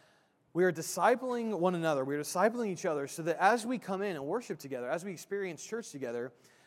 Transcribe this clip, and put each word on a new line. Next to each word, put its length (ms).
we 120
are 80
discipling 840
one 160
another. 300
We 120
are 40
discipling 480
each 180
other 200
so 160
that 180
as 260
we 120
come 240
in 140
and 80
worship 340
together, 300
as 160
we 60
experience 540
church 260
together, 420